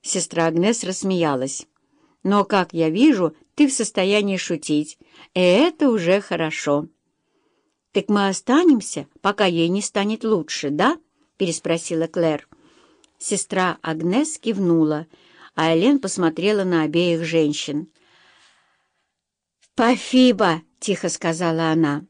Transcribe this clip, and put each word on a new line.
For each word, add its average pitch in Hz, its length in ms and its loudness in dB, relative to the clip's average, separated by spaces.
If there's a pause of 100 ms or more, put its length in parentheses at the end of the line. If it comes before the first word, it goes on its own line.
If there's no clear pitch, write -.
Сестра 170 440 -2
Агнес 175 380 0
рассмеялась. 165 800 -4 (560)
«Но, 196 220 2
как 202 280 -2
я 160 180 0
вижу, 196 440 2 (200)
ты 294 140 4
в 262 40 -2
состоянии 202 640 -2
шутить, 151 640 -4 (360)
и 185 60 0
это 269 480 4
уже 196 320 2
хорошо». 156 680 -4 (1040)
«Так 196 180 -2
мы 202 180 2
останемся, 247 760 0 (160)
пока 202 240 0
ей 165 220 2
не 196 120 -2
станет 208 420 -4
лучше, 196 460 -4
да?» 202 300 0 (380)
переспросила 165 680 -4
Клэр. 165 420 -4 (680)
Сестра 185 640 -4
Агнес 180 560 -2
кивнула, 165 680 0 (480)
а 165 200 0
Элен 254 240 4
посмотрела 190 640 -2
на 175 180 0
обеих 165 420 0
женщин. 156 640 -2 (1800)
«Спасибо», 226 880 2 (160)
тихо 185 300 -4
сказала 165 640 -2
она. 151 400 0